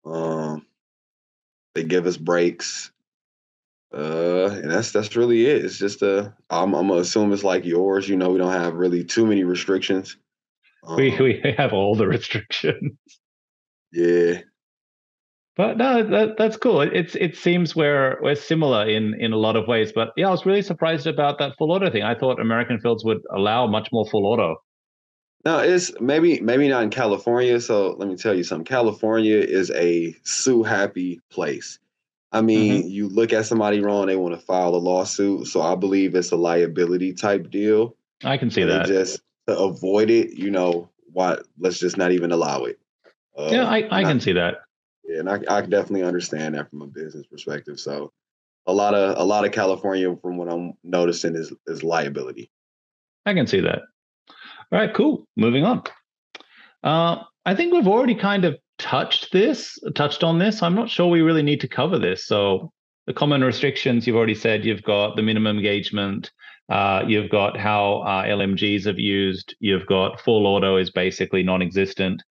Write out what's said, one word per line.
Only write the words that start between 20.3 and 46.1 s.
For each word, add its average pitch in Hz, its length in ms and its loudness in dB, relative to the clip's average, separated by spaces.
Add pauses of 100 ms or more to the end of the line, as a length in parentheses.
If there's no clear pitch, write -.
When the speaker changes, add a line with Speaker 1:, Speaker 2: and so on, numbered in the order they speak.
Speaker 2:
was 180 140 -2
really 196 180 4
surprised 165 440 -2
about 143 320 0
that 139 180 -2
full 160 160 0
auto 190 160 2
thing. 110 140 0
I 113 120 0
thought 127 260 0
American 117 380 0
fields 113 260 0
would 110 180 0 (120)
allow 107 320 2
much 107 260 -2
more 110 140 0
full 101 200 0
auto. 101 300 0 (880)
Speaker 1:
No, 160 140 2
it's 180 400 2
maybe, 147 400 4
maybe 131 280 2
not 127 140 2
in 104 80 0
California. 120 680 0
So 104 380 0
let 98 100 -4
me 92 80 -6
tell 104 180 0
you 87 80 0
something. 82 240 -6
California 110 720 2
is 92 320 0
a 85 440 0 (100)
sue 120 400 2
happy 98 560 -2 (100)
place. - 480 -6 (540)
I 110 100 2
mean, 107 400 4
Speaker 2:
Mm-hmm. 90 80 -4
Speaker 1:
you 101 180 -4
look 113 240 2
at 110 140 0
somebody 104 340 0
wrong, 101 280 0
they 95 80 0
wanna 87 200 -2
file 90 380 0
a - 20 2
lawsuit. 92 680 0
So 87 160 0
I 87 140 0
believe 95 400 0
it's 90 160 0
a 87 40 0
liability 87 800 0
type 101 360 -2
deal. 107 460 0 (280)
Speaker 2:
I 131 120 -2
can 127 140 -2
see 95 120 0
Speaker 1:
And 82 100 2
they 82 60 2
Speaker 2:
that. 82 100 0
Speaker 1:
just, 95 340 0 (240)
to 101 100 0
avoid 98 540 2
it, 113 260 2
you 98 140 -4
know, 87 400 0 (220)
why, 90 260 0 (200)
let's 90 200 -2
just 90 180 -2
not 90 140 2
even 87 220 2
allow 71 320 -2
it. - 140 -8 (600)
Uh, 151 140 -6
Speaker 2:
Yeah, 240 180 2
I, 214 200 0
I 196 120 2
Speaker 1:
not 165 60 2
Speaker 2:
can 135 120 2
see 98 120 0
that. 87 240 0 (520)
Speaker 1:
Yeah, 80 120 -6
and 92 100 -4
I, 101 40 0 (140)
I 101 120 2
can 92 100 -10
definitely 101 320 0
understand 78 540 -4